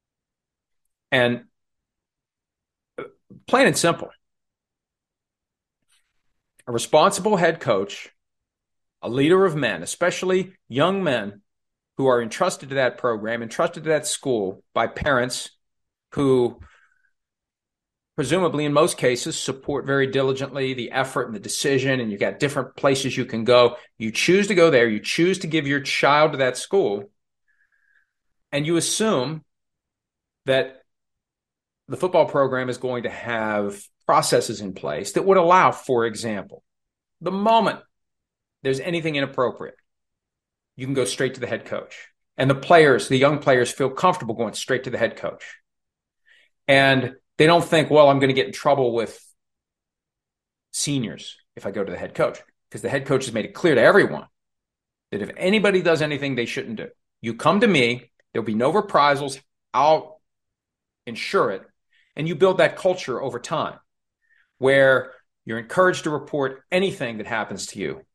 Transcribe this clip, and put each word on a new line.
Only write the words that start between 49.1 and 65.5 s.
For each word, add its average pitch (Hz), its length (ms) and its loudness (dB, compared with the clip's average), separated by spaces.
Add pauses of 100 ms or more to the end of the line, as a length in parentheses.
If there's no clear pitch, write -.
seniors 117 640 -6 (200)
if - 100 -12
I 98 60 -8
go 101 120 -4
to 90 60 -8
the 87 80 -10
head 90 160 -12
coach," - 260 -2 (300)
'cause 107 120 -14
the 104 60 -4
head 135 160 -4
coach 135 200 0
has 110 100 -8
made 107 100 -2
it - 100 -14
clear 160 200 2
to 113 80 6
everyone 151 460 4 (800)
that 101 100 -6
if 101 160 -8
anybody 190 460 2
does 160 180 2
anything 143 360 -4
they 117 100 -2
shouldn't - 300 -8
do, - 140 -12 (300)
you 113 140 -6
come 165 260 2
to 240 60 4
me, 127 460 0 (200)
there'll 107 140 -4
be 110 80 -2
no 123 180 0
reprisals, 147 680 0 (340)
I'll 147 480 0 (840)
ensure 123 460 -2
it. 95 120 -8 (520)
And 156 140 -6
you 170 80 -4
build 185 220 4
that 156 180 2
culture 180 440 -2
over 120 200 -6
time 147 380 -6 (800)
where 135 560 4 (300)
you're 113 140 -8